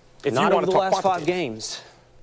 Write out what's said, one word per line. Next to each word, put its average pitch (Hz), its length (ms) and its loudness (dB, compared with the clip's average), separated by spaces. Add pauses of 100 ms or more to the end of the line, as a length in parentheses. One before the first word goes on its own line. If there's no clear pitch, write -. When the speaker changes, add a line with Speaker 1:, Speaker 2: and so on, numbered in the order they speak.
(240)
Speaker 1:
If 135 100 -2
Speaker 2:
Not 131 80 2
Speaker 1:
you 156 60 4
Speaker 2:
over 185 80 4
Speaker 1:
wanna 160 120 2
Speaker 2:
the 185 60 0
Speaker 1:
talk 190 80 4
Speaker 2:
last 190 120 2
five 190 100 2
Speaker 1:
quantitative. 175 320 0
Speaker 2:
games. 117 460 -6 (420)